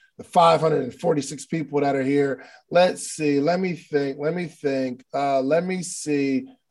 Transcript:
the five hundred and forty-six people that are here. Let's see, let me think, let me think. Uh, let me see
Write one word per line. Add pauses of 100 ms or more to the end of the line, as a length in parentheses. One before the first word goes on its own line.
(200)
the
five
hundred
and
forty-six
people
that
are
here. (240)
Let's
see,
let
me
think,
let
me
think.
Uh,
let
me
see (240)